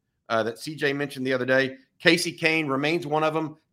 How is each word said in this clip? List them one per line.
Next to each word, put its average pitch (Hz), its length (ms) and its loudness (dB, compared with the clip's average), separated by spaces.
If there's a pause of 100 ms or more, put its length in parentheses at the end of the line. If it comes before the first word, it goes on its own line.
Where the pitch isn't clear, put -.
(300)
uh, 113 140 2
that 117 160 -6
C 156 160 -10
J 147 180 0
mentioned 139 320 -6
the 135 80 0
other 123 120 0
day. 131 320 2 (200)
Casey 175 340 2
Kane 160 360 0
remains 147 400 0
one 151 160 0
of 156 100 2
them, 156 240 -4 (160)